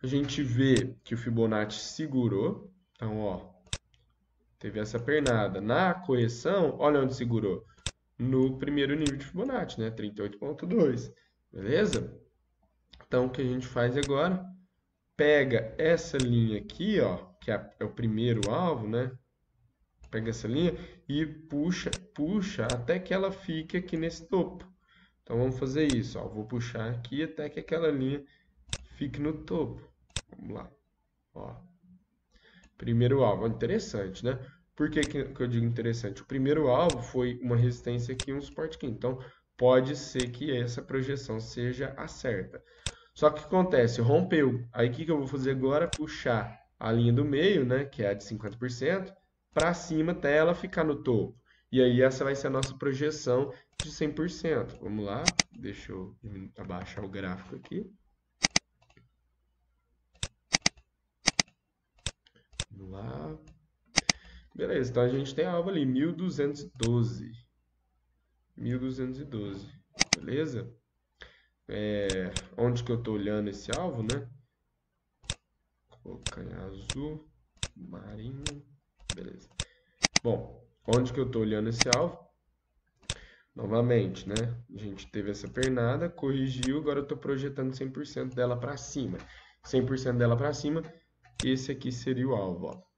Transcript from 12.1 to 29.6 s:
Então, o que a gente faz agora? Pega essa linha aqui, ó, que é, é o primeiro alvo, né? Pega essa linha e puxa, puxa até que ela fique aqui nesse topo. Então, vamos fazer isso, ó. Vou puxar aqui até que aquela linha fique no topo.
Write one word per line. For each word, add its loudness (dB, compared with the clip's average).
Então, 2
o -2
que -4
a 0
gente -2
faz 2
agora? 2
Pega 4
essa 2
linha 4
aqui, -2
ó, 2
que -4
é, -2
é -2
o -4
primeiro 2
alvo, 0
né? -2
Pega -4
essa -6
linha 2
e 0
puxa, -4
puxa -2
até 0
que -4
ela 2
fique -6
aqui -2
nesse -4
topo. 0
Então, -4
vamos 2
fazer 2
isso, -2
ó. -8
Vou -6
puxar -4
aqui -4
até -6
que -8
aquela 0
linha 0
fique -4
no -2
topo. -4